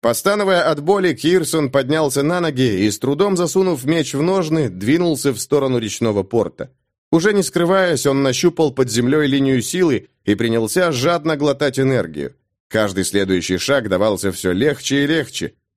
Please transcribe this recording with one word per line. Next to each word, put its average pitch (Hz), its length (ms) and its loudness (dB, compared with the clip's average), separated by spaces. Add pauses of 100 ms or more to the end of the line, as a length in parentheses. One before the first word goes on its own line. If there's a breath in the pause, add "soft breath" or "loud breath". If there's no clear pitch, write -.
Постановая 185 680 0
от 147 100 -2
боли, 180 340 0
Кирсон 156 560 0
поднялся 139 520 0
на 170 180 0
ноги 127 440 0
и, 107 60 2
с - 100 -8
трудом 160 360 0
засунув 175 480 0
меч 156 300 -2
в 139 80 -2
ножны, 160 460 0
двинулся 139 640 0
в 110 80 -6
сторону 135 380 0
речного 107 440 -2
порта. 92 480 -2 (400)
Уже 165 220 2
не 202 100 2
скрываясь, 175 640 0
он 139 160 2
нащупал 151 500 2
под 131 160 0
землей 123 380 2
линию 135 360 2
силы 165 480 0 (140)
и 104 120 2
принялся 117 560 0
жадно 156 440 0
глотать 139 440 -2
энергию. 87 560 -2 (320)
Каждый 98 360 0
следующий 92 540 0
шаг 131 300 0
давался 98 420 0
все 90 220 -2
легче 139 500 0
и 143 40 0
легче, 151 480 -4 (220)